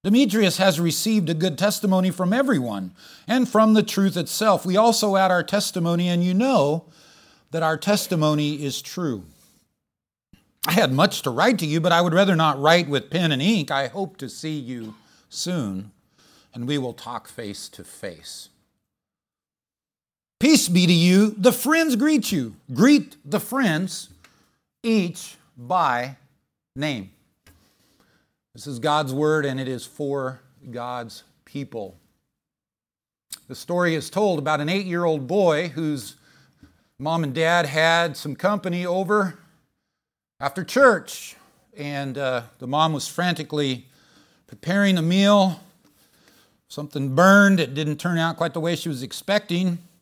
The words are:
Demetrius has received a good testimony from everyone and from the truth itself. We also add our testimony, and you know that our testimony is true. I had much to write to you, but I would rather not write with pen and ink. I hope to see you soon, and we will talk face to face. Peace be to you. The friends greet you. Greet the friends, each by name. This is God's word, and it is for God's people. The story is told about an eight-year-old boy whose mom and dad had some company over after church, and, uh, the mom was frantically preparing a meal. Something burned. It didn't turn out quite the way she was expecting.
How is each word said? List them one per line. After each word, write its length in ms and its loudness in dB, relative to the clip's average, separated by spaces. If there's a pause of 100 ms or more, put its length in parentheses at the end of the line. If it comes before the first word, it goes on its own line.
Demetrius 540 2
has 220 2
received 500 0
a 60 0
good 200 -2
testimony 540 0
from 240 -2
everyone 640 -2 (320)
and 200 2
from 280 6
the 80 6
truth 340 0
itself. 480 0
We 100 0
also 420 4
add 120 4
our 140 2
testimony, 680 -2
and 140 0
you 100 0
know 520 2 (680)
that 100 -4
our 160 0
testimony 880 0
is 160 -6
true. 440 -6 (1400)
I 40 -2
had 200 2
much 300 0
to 80 -4
write 300 0
to 80 -4
you, 120 -2
but 120 0
I 100 4
would 140 0
rather 200 4
not 240 0
write 300 4
with 220 -4
pen 200 0
and 80 -2
ink. 300 0
I 160 -2
hope 320 -10
to 100 -12
see 300 -10
you 380 -12 (340)
soon, 640 -6 (640)
and 120 -8
we 120 -2
will 140 -6
talk 340 -12
face 420 -14
to 140 -20
face. 680 -16 (1900)
Peace 280 4
be 200 4
to 40 4
you. 460 4
The 160 4
friends 420 0
greet 360 0
you. 240 -4 (180)
Greet 500 4
the 160 -4
friends, 680 -4 (720)
each 560 -2 (180)
by 640 -2 (580)
name. 340 -6 (1400)
This 140 -18
is 100 -10
God's 340 -2
word, 360 0
and 120 -4
it 80 -6
is 160 -8
for 580 -8 (280)
God's 540 -12 (200)
people. 540 -12 (1500)
The 80 -16
story 400 -2
is 160 -8
told 260 0
about 240 -2
an 80 -4
eight-year-old 560 -2
boy 440 2
whose 480 -6 (840)
mom 240 -2
and 100 -4
dad 320 2
had 500 2
some 200 -10
company 500 -4
over 540 -2 (1000)
after 240 -2
church, 720 2 (400)
and, 400 -6
uh, 280 -2 (160)
the 80 -10
mom 260 2
was 140 -6
frantically 800 -4 (580)
preparing 540 0
a 20 0
meal. 580 4 (1080)
Something 480 -6
burned. 440 8
It 140 -2
didn't 240 -4
turn 220 -2
out 180 -2
quite 160 -2
the 80 -4
way 140 -2
she 120 -8
was 140 -6
expecting. 800 -4 (220)